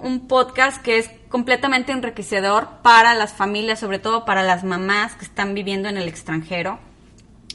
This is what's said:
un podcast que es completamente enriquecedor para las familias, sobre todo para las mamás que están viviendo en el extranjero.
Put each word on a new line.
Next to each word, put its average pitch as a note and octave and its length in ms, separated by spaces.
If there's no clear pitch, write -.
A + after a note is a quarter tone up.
un B3+ 240
podcast B3+ 560
que A3+ 160
es A3+ 100
completamente B3+ 640
enriquecedor G#3+ 760
para A#3 320
las G#3+ 180
familias, G#3+ 460
sobre G3 220
todo A3+ 240
para F#3+ 180
las F#3 220
mamás F#3+ 500
que - 100
están G3 300
viviendo G3 340
en G3+ 100
el F3 100
extranjero. E3+ 720